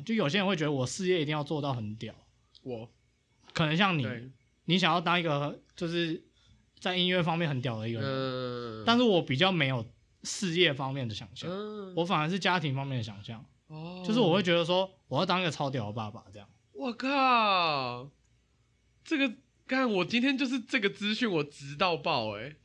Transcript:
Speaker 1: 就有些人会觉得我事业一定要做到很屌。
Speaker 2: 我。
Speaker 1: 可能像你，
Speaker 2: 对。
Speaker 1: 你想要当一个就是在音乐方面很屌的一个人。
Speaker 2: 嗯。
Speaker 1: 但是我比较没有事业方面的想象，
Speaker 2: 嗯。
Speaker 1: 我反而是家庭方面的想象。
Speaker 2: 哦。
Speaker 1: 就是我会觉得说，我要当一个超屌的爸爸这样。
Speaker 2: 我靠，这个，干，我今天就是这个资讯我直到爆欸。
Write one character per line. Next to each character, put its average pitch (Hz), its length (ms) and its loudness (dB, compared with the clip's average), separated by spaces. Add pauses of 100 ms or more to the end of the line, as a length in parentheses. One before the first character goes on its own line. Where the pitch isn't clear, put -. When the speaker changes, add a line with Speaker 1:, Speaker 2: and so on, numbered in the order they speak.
Speaker 1:
就 226 80 -2
有 196 160 2
些 156 80 0
人 202 80 2
会 196 100 2
觉 156 80 -2
得 147 80 0
我 131 140 0
事 185 220 -4
业 180 140 2
一 147 40 0
定 147 60 -2
要 151 120 -2
做 151 160 -4
到 139 140 -2
很 107 220 -6
屌。 110 180 -12 (480)
Speaker 2:
我。 120 300 -10 (640)
Speaker 1:
可 170 120 0
能 151 100 0
像 180 240 2
你， 131 40 0
Speaker 2:
对。 120 280 -8 (320)
Speaker 1:
你 175 160 2
想 170 140 4
要 175 80 2
当 175 180 2
一 170 40 -2
个 147 380 -2 (140)
就 180 100 -6
是 170 380 -2 (560)
在 185 160 -4
音 180 140 2
乐 180 120 4
方 165 160 0
面 170 120 0
很 131 120 -2
屌 120 160 -4
的 110 120 -4
一 - 20 -2
个 117 80 -4
人。 135 100 -4
Speaker 2:
嗯。 123 760 -6
Speaker 1:
但 233 100 4
是 247 80 4
我 196 180 6
比 139 140 -2
较 185 160 4
没 160 160 2
有 127 180 -2 (380)
事 - 300 -4
业 170 200 4
方 135 200 -4
面 135 120 -4
的 113 80 -4
想 107 220 -10
象， - 160 -10
Speaker 2:
嗯。 202 460 -10
Speaker 1:
我 170 80 2
反 180 160 0
而 156 80 0
是 190 100 -2
家 180 180 2
庭 147 160 0
方 139 140 -4
面 135 100 -4
的 117 60 -2
想 104 180 -10
象。 113 240 -14 (260)
Speaker 2:
哦。 175 340 -12
Speaker 1:
就 220 80 0
是 233 60 4
我 180 160 6
会 202 80 4
觉 175 100 4
得 170 100 6
说， 180 280 2 (160)
我 127 100 -2
要 175 80 2
当 185 160 2
一 - 20 0
个 175 60 2
超 143 200 -2
屌 127 180 -2
的 104 60 -8
爸 107 180 -6
爸 110 200 -16
这 104 60 -18
样。 101 100 -20 (260)
Speaker 2:
我 269 200 -6
靠， 190 1160 2 (920)
这 320 140 -2
个， 269 160 2 (320)
干， 262 240 2
我 190 140 2
今 220 180 2
天 269 160 2
就 269 80 0
是 254 140 -2
这 339 200 0
个 - 100 6
资 208 260 -2
讯 220 140 0
我 160 140 2
直 143 320 -10
到 175 200 2
爆 143 360 0
欸。 110 340 -10